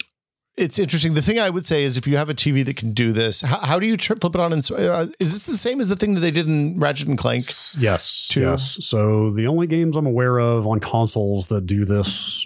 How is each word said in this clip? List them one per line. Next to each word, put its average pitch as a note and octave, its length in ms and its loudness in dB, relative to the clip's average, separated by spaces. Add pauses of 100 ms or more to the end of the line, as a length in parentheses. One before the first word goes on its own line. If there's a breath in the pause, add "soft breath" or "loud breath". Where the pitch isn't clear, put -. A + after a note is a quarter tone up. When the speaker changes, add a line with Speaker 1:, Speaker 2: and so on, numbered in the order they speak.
(560)
Speaker 1:
it's - 220 -2
interesting. D#3+ 380 0
The C#3 80 0
thing G#3+ 160 0
I G#3 100 0
would F3 160 -4
say D3 180 0
is C3 140 -2
if B2+ 80 -4
you C#3 120 0
have D3+ 120 -2
a D3+ 60 -4
T - 160 0
V C3+ 100 2
that C3+ 160 -4
can A2+ 160 -4
do A2+ 180 2
this, A2 300 0
how, C#3+ 180 0
how D#3 200 0
do G#3 80 0
you A3+ 100 0
tri-, G#3+ 240 -2
flip F3 140 -2
it F3+ 40 0
on? E3+ 140 0
And, D3+ 180 0
uh, F3 360 0 (120)
is E3 140 2
this G#3 140 -4
the C#4+ 100 -2
same B3+ 240 0
as G#3 80 -2
the G3 60 0
thing G#3 180 0
that F#3 80 0
they E3+ 100 0
did D#3 160 -2
in D#3 320 0
Ratchet C#3+ 280 -2
and C#3 100 -2
Clank A#2+ 240 0
Speaker 2:
S-, - 380 0
yes, G#2 500 2
Speaker 1:
two? C#3 120 0
Speaker 2:
yes. C3+ 440 0
So G#2+ 460 2
the A2 160 0
only E3 180 0
games E3 320 0
I'm D#3 80 0
aware B2 320 2
of A#2 300 2
on A2 120 0
consoles G#2 680 0
that G2+ 180 0
do G2+ 200 0
this, G2 600 0